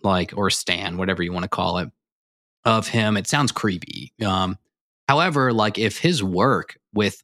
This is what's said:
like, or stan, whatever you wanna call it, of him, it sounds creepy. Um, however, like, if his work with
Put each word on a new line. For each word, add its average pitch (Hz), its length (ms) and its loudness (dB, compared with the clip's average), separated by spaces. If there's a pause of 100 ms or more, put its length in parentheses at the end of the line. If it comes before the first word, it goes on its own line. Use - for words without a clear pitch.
like, 92 320 2
or 101 140 0
stan, 90 480 -2
whatever 92 260 0
you 87 120 -4
wanna 90 140 -4
call 90 280 -2
it, 90 140 -4 (720)
of 113 240 2
him, 107 300 2
it 98 100 -6
sounds 143 240 2
creepy. - 600 -6 (100)
Um, 95 320 0 (500)
however, 143 460 2
like, 107 260 0
if 107 200 -2
his 160 260 0
work 95 540 0 (160)
with 104 280 0